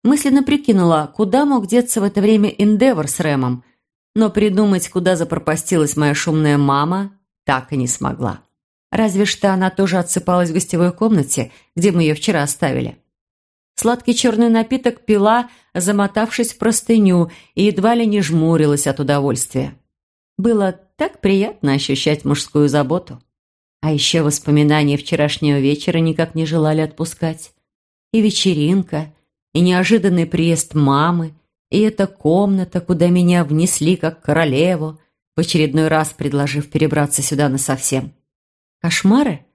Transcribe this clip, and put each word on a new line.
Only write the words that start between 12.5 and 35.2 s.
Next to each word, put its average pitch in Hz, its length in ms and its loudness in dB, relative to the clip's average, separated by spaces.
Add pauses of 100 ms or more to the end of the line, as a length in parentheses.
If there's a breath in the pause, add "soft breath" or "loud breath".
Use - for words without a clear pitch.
Сладкий 240 400 0
черный 233 340 2
напиток 226 560 -2
пила, 214 460 2 (240 loud breath)
замотавшись 208 800 -2
в - 40 -20
простыню, 202 720 2 (240 loud breath)
и 185 100 0
едва 208 300 2
ли 233 120 0
не 208 160 0
жмурилась 156 640 2
от 135 140 -4
удовольствия. 139 760 -2 (600)
Было 202 340 0 (240)
так 330 240 -6
приятно 190 540 0
ощущать 139 500 -2
мужскую 147 460 0
заботу. 147 500 -2 (640)
А 156 100 -2
еще 156 320 0
воспоминания 147 720 2
вчерашнего 147 600 -2
вечера 147 400 -2
никак 160 360 -2
не 160 120 -2
желали 156 340 0
отпускать. 160 720 -8 (640)
И 226 80 2
вечеринка, 165 920 -2 (400)
и 160 80 0
неожиданный 180 640 2
приезд 165 500 -2
мамы, 156 600 0 (360)
и - 100 2
эта 214 260 0
комната, 185 720 -2
куда 175 280 0
меня 175 360 2
внесли 156 520 0
как 160 260 -6
королеву, 156 800 0 (340 soft breath)